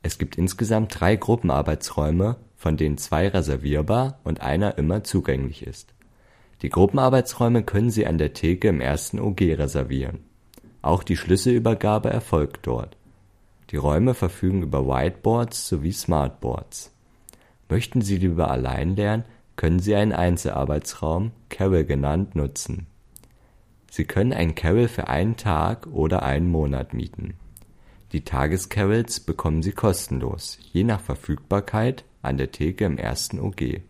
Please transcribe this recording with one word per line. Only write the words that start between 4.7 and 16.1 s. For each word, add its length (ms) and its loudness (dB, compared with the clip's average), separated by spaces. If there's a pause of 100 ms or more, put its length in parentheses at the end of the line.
immer 260 0
zugänglich 640 -2
ist. 280 -16 (680)
Die 80 -4
Gruppenarbeitsräume 920 4
können 260 0
Sie 180 0
an 120 0
der 160 0
Theke 340 2
im 140 2
ersten 360 -2
O 120 0
G 240 2
reservieren. 640 -2 (640)
Auch 200 2
die 140 0
Schlüsselübergabe 920 2
erfolgt 560 -2
dort. 320 -6 (720)
Die 60 -6
Räume 380 2
verfügen 500 0
über 240 0
Whiteboards 800 0
sowie 240 -2
Smartboards. 1000 -4 (760)